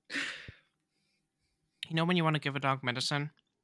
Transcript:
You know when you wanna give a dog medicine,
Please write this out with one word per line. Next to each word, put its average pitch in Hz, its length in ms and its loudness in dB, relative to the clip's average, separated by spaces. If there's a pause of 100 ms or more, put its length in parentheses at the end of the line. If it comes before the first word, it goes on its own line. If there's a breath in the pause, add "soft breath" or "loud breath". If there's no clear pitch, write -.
(1900 loud breath)
You 165 80 -2
know 160 80 4
when 175 140 4
you 165 60 4
wanna 156 160 4
give 139 160 -2
a 139 40 -4
dog 135 240 0
medicine, 135 460 -2 (340)